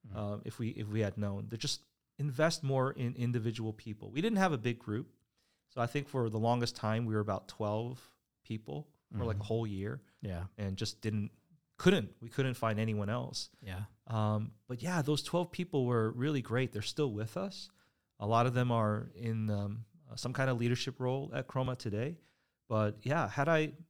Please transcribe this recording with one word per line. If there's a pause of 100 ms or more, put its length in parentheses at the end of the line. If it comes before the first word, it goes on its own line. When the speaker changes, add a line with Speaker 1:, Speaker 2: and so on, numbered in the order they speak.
Speaker 1:
Mm.
Speaker 2:
uh,
if
we,
if
we
had
known.
To
just (380)
invest
more
in
individual
people.
We
didn't
have
a
big
group. (640)
So
I
think
for
the
longest
time,
we
were
about
twelve (440)
people (300)
for,
like,
a
Speaker 1:
Mm-hmm.
Speaker 2:
whole
year (180)
Speaker 1:
Yeah. (160)
Speaker 2:
and
just
didn't, (460)
couldn't, (100)
we
couldn't
find
anyone
else. (100)
Speaker 1:
Yeah. (200)
Speaker 2:
Um, (160)
but
yeah,
those
twelve
people
were
really
great.
They're (120)
still
with
us. (480)
A
lot
of
them
are
in,
um, (260)
uh,
some
kind
of
leadership
role
at
Chroma
today. (500)
But
yeah,
had
I (160)